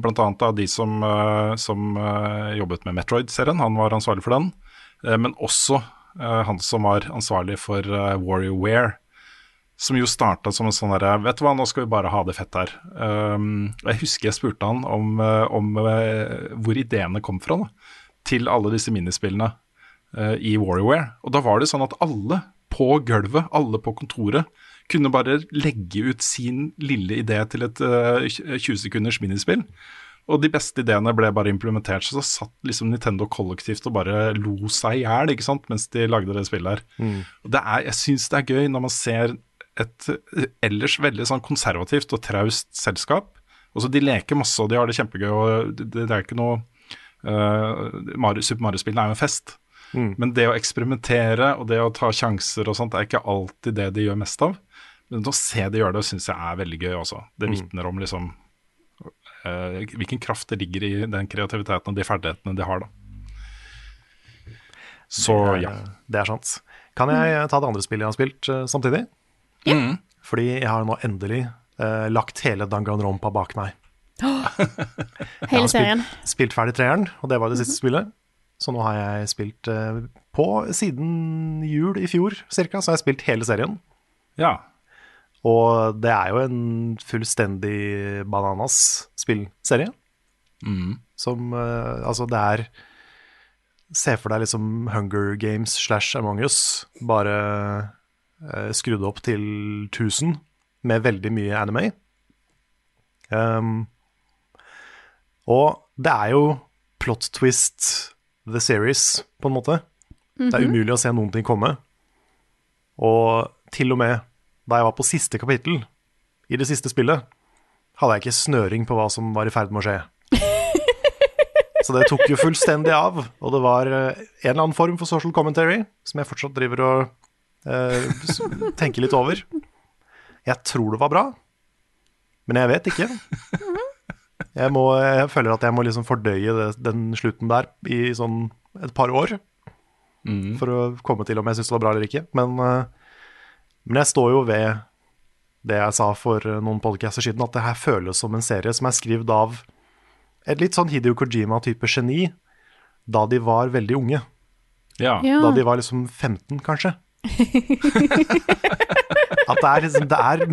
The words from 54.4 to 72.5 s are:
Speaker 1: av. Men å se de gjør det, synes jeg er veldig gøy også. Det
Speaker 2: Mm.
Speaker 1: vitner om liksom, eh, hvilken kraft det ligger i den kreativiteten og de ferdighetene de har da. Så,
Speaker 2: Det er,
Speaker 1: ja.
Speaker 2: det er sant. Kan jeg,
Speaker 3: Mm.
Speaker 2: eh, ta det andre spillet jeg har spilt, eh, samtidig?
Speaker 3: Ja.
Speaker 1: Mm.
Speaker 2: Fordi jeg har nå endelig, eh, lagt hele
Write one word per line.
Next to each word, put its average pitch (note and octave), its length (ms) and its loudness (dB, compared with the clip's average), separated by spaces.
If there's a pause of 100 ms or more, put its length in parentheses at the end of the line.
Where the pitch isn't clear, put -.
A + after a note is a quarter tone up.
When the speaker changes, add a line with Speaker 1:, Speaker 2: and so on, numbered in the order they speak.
Speaker 1:
av. F3+ 180 0 (500)
Men A2+ 140 -4
å C#3 100 -4
se - 360 -2
de A2 100 0
gjør F#2+ 140 2
det, G#2 120 -2
synes F#2 220 -6
jeg F#2 100 -4
er E2+ 200 -6
veldig E2+ 220 -8
gøy F2+ 200 -4
også. G2+ 240 -10 (160)
Det A2 100 -2
Speaker 2:
Mm. G#2+ 60 -2
Speaker 1:
vitner F2+ 320 -8
om F2+ 100 -6
liksom, F2+ 360 -6 (1120)
eh, F2+ 400 -8 (100)
hvilken A#2 240 -6
kraft - 300 -6
det G#2 100 -6
ligger F#2+ 240 -6
i G2+ 260 -4
den G2 180 -4
kreativiteten G2+ 600 -6
og G2+ 80 -4
de G2 80 -2
ferdighetene F#2 520 -4
de F#2 80 -4
har F#2 180 -4
da. - 60 -12 (2250)
Så, - 240 0 (220)
Speaker 2:
Det - 20 0
er, F2+ 60 -2
Speaker 1:
ja. F#2+ 80 -6 (380)
Speaker 2:
det G#2+ 120 -2
er G2+ 40 -2
sant. - 340 -6 (360)
Kan C3 140 2
jeg, D#3 80 4
Speaker 3:
Mm. D#3+ 260 2
Speaker 2:
eh, D3+ 40 -2
ta C#3+ 120 2
det C#3 80 2
andre G#2 140 -2
spillet G#2+ 240 -4
jeg G#2+ 60 0
har G#2+ 80 -6
spilt, C3+ 300 -2
eh, C3 180 -2
samtidig? C#3 400 0 (580)
Speaker 3:
Ja. - 80 4
Speaker 1:
Mm. D3 260 2 (240)
Speaker 2:
Fordi B2 360 -2
jeg C3 100 -2
har A2+ 160 0
nå A2 160 -2
endelig, A2 500 -4 (280)
eh, A2 300 -2
lagt A2 320 -2
hele G#2 260 0